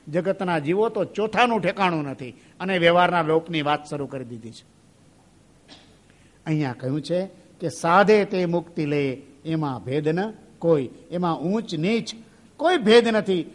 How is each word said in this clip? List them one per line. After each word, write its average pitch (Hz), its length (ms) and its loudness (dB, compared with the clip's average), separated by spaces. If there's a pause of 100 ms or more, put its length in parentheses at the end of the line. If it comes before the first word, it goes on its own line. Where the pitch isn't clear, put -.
જગતના 180 500 -2
જીવો 180 300 0
તો 214 160 -4
ચોથાનું 214 560 0
ઠેકાણું 170 440 -2
નથી 127 300 -12 (260)
અને 185 180 -2
વ્યવહારના 170 440 4
લોપની 160 400 0
વાત 147 240 0
શરૂ 143 200 -8
કરી 131 180 -10
દીધી 113 260 -14
છે. - 140 -20 (1800)
અહીંયા 151 260 -2
કહ્યું 131 300 -6
છે 180 240 -4 (340)
કે 170 80 -4
સાધે 190 560 4
તે 180 220 -2
મુક્તિ 170 400 -4
લે, 143 360 -2 (220)
એમાં 151 400 -4
ભેદ 143 240 -2
ન 190 240 -2 (260)
કોઈ, 151 320 2 (200)
એમાં 165 300 -2
ઊંચ 185 340 -4
નીચ 185 340 -2 (520)
કોઈ 349 160 2
ભેદ 226 320 6
નથી. 190 460 0